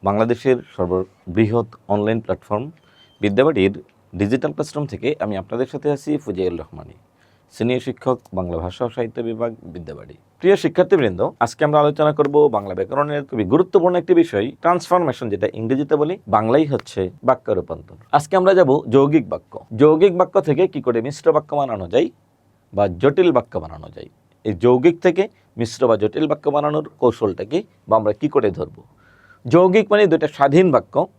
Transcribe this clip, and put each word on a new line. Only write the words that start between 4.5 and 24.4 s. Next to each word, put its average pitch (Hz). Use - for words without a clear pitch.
ক্লাসরুম 147
থেকে 131
আমি 104
আপনাদের 113
সাথে 147
আছি 147
ফুজাইল 92
রহমানী, 78
সিনিয়র 120
শিক্ষক, 127
বাংলা 87
ভাষা 90
ও 117
সাহিত্য 117
বিভাগ, 113
বিদ্যাবাড়ি। 78
প্রিয় 190
শিক্ষার্থীবৃন্দ, 156
আজকে 117
আমরা 147
আলোচনা 151
করব 147
বাংলা 101
ব্যাকরণের 139
খুবই 117
গুরুত্বপূর্ণ 180
একটি 175
বিষয়, 143
ট্রান্সফরমেশন, 170
যেটা 101
ইংরেজিতে 131
বলি, 151
বাংলাই 110
হচ্ছে 101
বাক্য 123
রূপান্তর। 82
আজকে 151
আমরা 185
যাব 180
যৌগিক 139
বাক্য। -
যৌগিক 156
বাক্য 185
থেকে 151
কি 156
করে 117
মিশ্র 143
বাক্য 147
বানানো 117
যায় 117
বা 101
জটিল 147
বাক্য -
বানানো 78
যায়, -